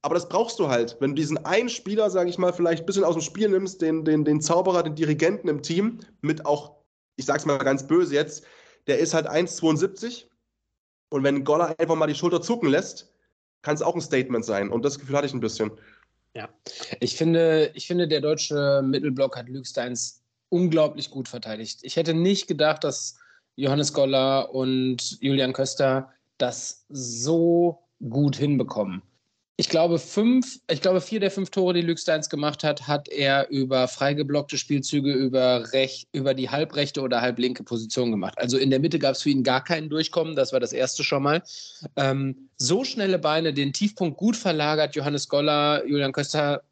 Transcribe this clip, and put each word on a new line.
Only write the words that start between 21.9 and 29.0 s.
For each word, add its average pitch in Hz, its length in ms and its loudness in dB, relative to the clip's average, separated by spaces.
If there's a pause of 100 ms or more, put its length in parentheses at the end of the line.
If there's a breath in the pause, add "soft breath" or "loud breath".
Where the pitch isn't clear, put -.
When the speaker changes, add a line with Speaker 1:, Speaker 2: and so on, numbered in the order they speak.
Speaker 2:
hätte 160 180 0
nicht 185 340 2
gedacht, 151 360 0
dass - 320 -6 (400 soft breath)
Johannes 143 380 0
Goller 135 600 2
und 131 680 -2
Julian 135 320 2
Köster 135 580 0 (260 soft breath)
das - 520 -6
so 165 920 2 (300)
gut 135 260 2
hinbekommen. 107 680 -2 (560)